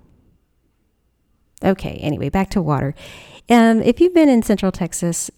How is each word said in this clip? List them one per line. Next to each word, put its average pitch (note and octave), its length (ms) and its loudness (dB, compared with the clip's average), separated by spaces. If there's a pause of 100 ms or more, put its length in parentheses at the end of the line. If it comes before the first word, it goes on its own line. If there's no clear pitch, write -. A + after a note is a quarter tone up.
(1600)
Okay, - 380 -4
anyway, C#3+ 280 -6
back F#3+ 220 -2
to G3+ 100 -2
water. D3 340 -4 (540)
Um, A3+ 320 4
if - 180 0
you've F4+ 140 2
been D#4+ 160 4
in A#3+ 120 4
Central G3 300 -2
Texas, - 640 -6